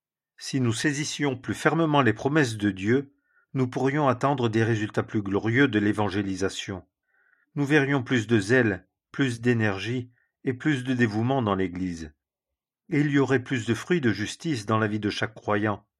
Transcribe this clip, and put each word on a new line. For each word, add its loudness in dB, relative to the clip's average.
Si -4
nous 2
saisissions -2
plus -6
fermement 2
les 4
promesses 0
de 2
Dieu, -2
nous 0
pourrions 0
attendre 0
des 2
résultats 0
plus -2
glorieux 2
de 0
l'évangélisation. -2
Nous 0
verrions 2
plus 0
de 4
zèle, 2
plus -2
d'énergie -2
et -2
plus 0
de -2
dévouement 2
dans 2
l'Église. -4
Et 0
il 2
y 4
aurait 2
plus -4
de 2
fruits -2
de 4
justice -4
dans 2
la 2
vie -4
de 0
chaque -6
croyant, -2